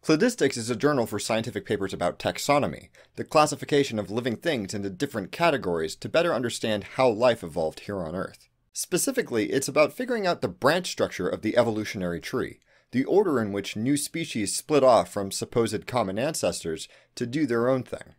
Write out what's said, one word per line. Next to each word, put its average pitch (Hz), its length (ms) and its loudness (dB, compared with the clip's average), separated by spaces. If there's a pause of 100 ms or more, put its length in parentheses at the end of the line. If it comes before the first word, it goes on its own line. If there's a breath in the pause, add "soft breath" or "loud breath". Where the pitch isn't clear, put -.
Cladistics 156 540 2
is 117 140 -6
a 120 60 0
journal 135 280 2
for 107 140 -4
scientific 113 480 -4
papers 98 260 -2
about 87 260 -2
taxonomy, 110 680 -2 (280 soft breath)
the 117 80 -8
classification 143 720 2
of 95 120 -4
living 117 240 -2
things 117 380 -4
into 101 160 -4
different 98 420 -6
categories 95 640 0
to - 140 -10
better 165 240 2
understand 117 520 -2 (100)
how 131 120 4
life 117 380 4
evolved 78 360 -2
here 101 220 -8
on 82 140 -6
Earth. - 320 -8 (240)
Specifically, 170 800 -2
it's 135 160 0
about 143 240 4
figuring 233 340 -2
out 175 140 0
the 123 80 -2
branch 156 420 0
structure 92 380 -2
of 95 140 -4
the 110 120 0
evolutionary 107 640 0
tree, - 420 -6 (320 soft breath)
the 127 120 2
order 139 380 4
in 101 100 -2
which 101 240 -4
new 131 220 0
species 143 580 -4
split 147 260 2
off 110 300 6
from 98 180 -4
supposed 110 560 -2
common 101 320 -2
ancestors 92 720 -2 (260 soft breath)
to - 120 -4
do 143 180 0
their 117 240 2
own 131 140 0
thing. - 360 -14